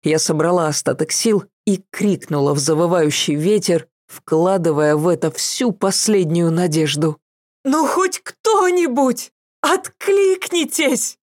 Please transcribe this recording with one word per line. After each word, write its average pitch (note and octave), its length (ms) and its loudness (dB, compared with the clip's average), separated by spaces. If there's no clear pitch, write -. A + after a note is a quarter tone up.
Я D#3 160 0
собрала E3 480 0
остаток D3 460 -4
сил G#3 320 0
и F#3+ 260 -2
крикнула D3 640 -2
в C#3 40 -2
завывающий D#3 760 0
ветер, F3 520 0
вкладывая D#3+ 880 0
в D3+ 120 0
это E3 220 0
всю - 420 -4
последнюю F3 760 0
надежду. D#3 680 0
«Ну C#4+ 220 2
хоть F#4 320 -2
кто-нибудь, E4+ 1120 0
откликнитесь!» F#4 1600 -2